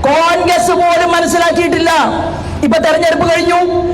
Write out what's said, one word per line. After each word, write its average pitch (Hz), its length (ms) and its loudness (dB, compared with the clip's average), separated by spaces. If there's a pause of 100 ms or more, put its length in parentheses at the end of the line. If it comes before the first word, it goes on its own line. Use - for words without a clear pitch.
കോൺഗ്രസ് 339 640 2
പോലും 349 420 0
മനസ്സിലാക്കിയിട്ടില്ല. 339 760 0 (720)
ഇപ്പൊ 302 140 0
തെരഞ്ഞെടുപ്പ് 320 480 0
കഴിഞ്ഞു 349 560 0 (120)